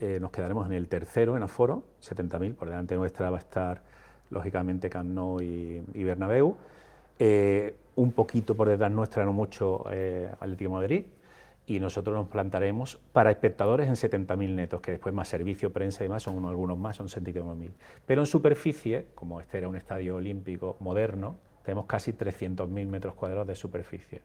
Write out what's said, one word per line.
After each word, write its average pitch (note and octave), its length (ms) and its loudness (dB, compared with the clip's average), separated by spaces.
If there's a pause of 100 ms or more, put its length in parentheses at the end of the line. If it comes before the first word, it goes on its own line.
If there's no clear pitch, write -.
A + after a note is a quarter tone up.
eh, G2 220 -2
nos F#2+ 80 -6
quedaremos F#2+ 360 -2
en F#2 60 -2
el F2+ 160 -2
tercero A2+ 480 2
en A#2+ 60 0
aforo, B2 400 2 (160)
setenta F2+ 400 -6
mil, F#2+ 160 -2
por E2+ 160 -8
delante F2+ 260 -4
nuestra F#2 320 -2
va F#2 80 0
a F2 40 -4
estar, F2+ 420 -4 (480)
lógicamente, F#2 580 -2
Camp F2 220 -4
Nou F#2 320 -2
y, E2+ 500 -6
y G2+ 100 -6
Bernabéu, G2 540 4 (640)
eh, G#2 580 6 (200)
un B2 160 6
poquito A#2 440 2
por G#2+ 140 6
detrás G2+ 200 6
nuestra, G#2+ 360 2
no G2 80 2
mucho, G2 560 0
eh, F#2+ 400 -2 (100)
Atlético F#2+ 300 -4
de F#2+ 60 -2
Madrid, A#2+ 280 2 (640)
y G#2 120 -2
nosotros F#2+ 380 -2
nos G2+ 120 -2
plantaremos G2 720 -2 (140)
para A2 180 10
espectadores A#2+ 560 4
en B2+ 100 2
setenta G2 380 0
mil F#2+ 220 0
netos, F2 240 -2
que - 120 -6
después F#2+ 220 -4
más F#2 140 -2
servicio, F#2 420 -2
prensa G2 340 -2
y - 20 -2
demás, G#2 160 -4
son F#2+ 160 -6
unos, F#2 100 -2
algunos F2+ 300 -2
más, G#2 180 -6
son G2 140 -8
setenta F2+ 300 -6
y - 20 -4
dos E2+ 120 -6
mil. E2+ 200 -12 (320)
Pero C3 160 6
en D3 40 2
superficie, D3 880 2
como E2+ 280 -10
este - 160 -8
era F2+ 100 -4
un F#2 80 -6
estadio F#2 400 -6
olímpico F#2 640 -6
moderno, G2 560 -2 (260)
tenemos G2 220 -4
casi A2 300 -4
trescientos F#2 560 -4
mil G2 180 -4
metros F#2+ 240 -6
cuadrados G2 340 -4
de F#2+ 80 -6
superficie. F2+ 720 -12